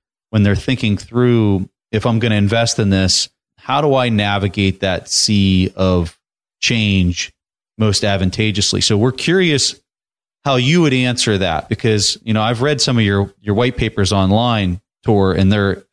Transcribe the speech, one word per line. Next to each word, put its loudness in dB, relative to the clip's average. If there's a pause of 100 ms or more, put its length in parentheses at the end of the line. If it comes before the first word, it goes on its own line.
(300)
when 2
they're 2
thinking -2
through, 0 (240)
"If -2
I'm 0
gonna 0
invest 0
in 0
this, 0 (280)
how -4
do 2
I 2
navigate 0
that -4
sea 0
of -2 (420)
change 0 (460)
most 0
advantageously?" -2
So 0
we're 0
curious -2 (640)
how 0
you 2
would 2
answer 0
that, -2
because, -2
you -2
know, 0
I've -2
read 0
some 0
of 4
your, 0
your -2
white 0
papers -2
online, 0 (220)
Tor, 2
and 2
they're 0